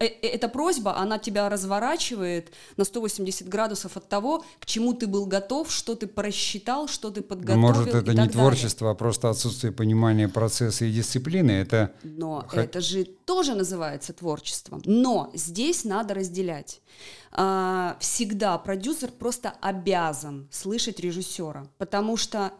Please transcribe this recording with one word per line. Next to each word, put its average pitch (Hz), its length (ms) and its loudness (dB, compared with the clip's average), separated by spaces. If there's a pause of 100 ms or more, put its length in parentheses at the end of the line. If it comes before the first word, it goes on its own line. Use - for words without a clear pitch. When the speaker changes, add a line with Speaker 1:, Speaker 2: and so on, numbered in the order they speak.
Speaker 1:
э, 226 40 2
э, - 240 -2
эта 233 200 -2
просьба, 262 500 0
она 208 200 0
тебя 202 300 0
разворачивает 196 1040 -2 (240)
на 196 80 2
сто 233 160 -4
восемьдесят 190 480 -4
градусов 202 480 -2
от 190 140 -14
того, 269 340 0 (160)
к - 60 -14
чему 233 260 0
ты 240 140 -2
был 202 180 0
готов, 196 480 -2
что - 220 -2
ты 226 120 -6
просчитал, 208 800 -2
что 220 240 -6
ты 202 100 -8
Speaker 2:
Ну, 190 60 -8
Speaker 1:
подготовил 117 340 2
Speaker 2:
может, 117 260 6
Speaker 1:
и - 40 -2
Speaker 2:
это 117 120 4
Speaker 1:
так 107 60 0
Speaker 2:
не 113 80 6
Speaker 1:
далее. 110 160 6
Speaker 2:
творчество, 120 580 4
а 104 40 2
просто 113 360 2
отсутствие 113 420 -2
понимания 110 560 4
процесса 113 560 0
и 113 80 0
дисциплины. 127 600 2
Это 98 500 2
Speaker 1:
Но 156 440 -8
Speaker 2:
хо- 165 140 0
Speaker 1:
это 165 220 -2
же 185 220 0 (200)
тоже 349 300 0
называется 170 580 -4
творчеством. - 720 -8
Но 226 480 4
здесь 214 520 -2
надо 208 280 -2
разделять. 180 720 -6 (480)
А, 185 720 0
всегда 202 560 0
продюсер 240 540 -4
просто 233 500 -6
обязан 165 920 -2
слышать 220 480 -4
режиссера, 165 760 -6
потому 208 400 -2
что 202 420 -2